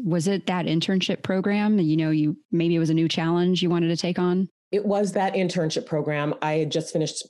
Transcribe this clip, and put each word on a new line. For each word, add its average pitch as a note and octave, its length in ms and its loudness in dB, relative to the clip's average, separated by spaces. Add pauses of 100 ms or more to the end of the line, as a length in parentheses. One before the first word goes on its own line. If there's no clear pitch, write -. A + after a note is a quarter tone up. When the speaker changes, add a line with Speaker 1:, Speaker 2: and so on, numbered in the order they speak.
Speaker 1:
Was E3+ 240 0
it G3 160 -2
that F3+ 200 -2
internship E3+ 580 0
program? G3+ 560 0
You D#3 180 2
know, D#3 140 2
you, D3+ 260 0 (160)
maybe E3+ 220 2
it E3 40 2
was D#3+ 100 2
a D#3+ 40 2
new D#3+ 160 2
challenge F3 520 2
you F3+ 80 2
wanted E3 200 2
to E3+ 80 0
take F3 200 -2
on? F3+ 300 0 (240)
Speaker 2:
It G#3 140 -2
was G3+ 280 0
that F#3+ 220 0
internship F3+ 500 -2
program. D3 560 -2
I D#3 120 -2
had D#3 180 0
just D#3 200 -2
finished D#3 380 -4